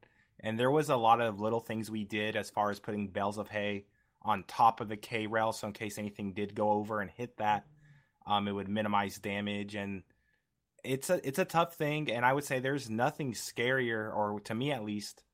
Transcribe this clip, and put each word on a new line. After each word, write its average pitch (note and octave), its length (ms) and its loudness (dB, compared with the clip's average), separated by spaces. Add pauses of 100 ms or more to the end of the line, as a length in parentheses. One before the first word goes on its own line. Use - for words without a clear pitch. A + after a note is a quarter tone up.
(400)
And A2 180 -2
there B2 120 4
was D3+ 200 4
a C3+ 60 6
lot A#2 240 6
of G#2+ 200 0
little A2+ 200 2
things A2 320 -6
we A2 100 -2
did G#2+ 320 -2
as G#2 160 -2
far G#2 220 2
as G2 80 -6
putting G#2 260 -4
bales G2+ 320 -2
of G2+ 100 -6
hay G#2 360 -4 (360)
on G#2 280 0
top A#2 320 4
of A2+ 80 -4
the A2 80 -6
K G#2+ 320 -4
rail, A2 240 2
so G#2+ 160 -6
in G#2 40 -6
case G#2 240 -8
anything G2+ 360 -6
did G2+ 240 -4
go G#2+ 160 4
over G#2 280 0
and F#2 100 -4
hit A#2+ 280 -10
that, G#2+ 280 0 (600)
um, G2+ 220 2
it G2+ 40 0
would G2 160 -4
minimize G#2 500 0
damage. G2+ 580 -4
And G2 260 -6 (800)
it's C3+ 240 -4
a, F3+ 180 0
it's C3+ 120 -4
a F#3 80 4
tough E3+ 300 2
thing, D3+ 340 0
and A#2+ 160 2
I C3+ 80 8
would C#3+ 100 0
say C3 140 -2
there's C3 320 -2
nothing B2+ 420 0
scarier, A#2+ 800 0
or G#2 260 0
to A2 140 -6
me C3+ 180 0
at A2 120 -4
least G#2 380 -6 (120)